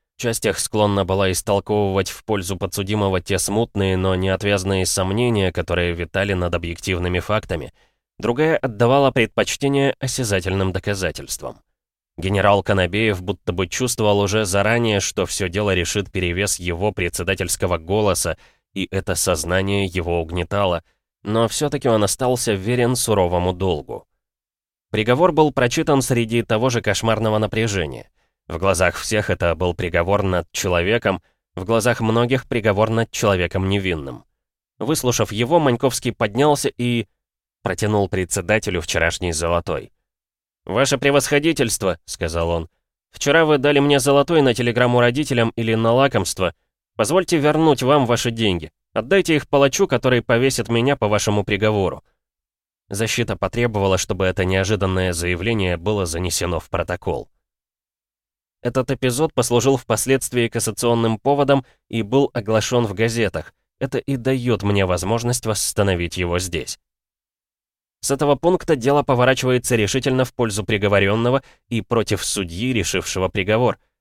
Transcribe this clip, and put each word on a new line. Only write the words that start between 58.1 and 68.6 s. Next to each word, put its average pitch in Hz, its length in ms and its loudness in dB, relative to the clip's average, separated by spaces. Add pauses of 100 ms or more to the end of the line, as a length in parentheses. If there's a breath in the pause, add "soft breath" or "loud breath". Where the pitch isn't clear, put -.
Этот 123 280 -2
эпизод 131 420 0
послужил 123 460 2
впоследствии 123 720 0
кассационным 117 720 0
поводом 139 460 2 (240 soft breath)
и 113 140 -4
был 127 320 2
оглашен 110 520 0
в 101 60 -8
газетах. 110 640 -2 (240)
Это 135 180 -4
и 139 200 -2
дает 120 460 0
мне 101 220 2
возможность 110 640 -2
восстановить 98 720 -2
его 87 200 -2
здесь. 87 400 -6 (1200)
С - 80 -6
этого 143 240 2
пункта 170 420 2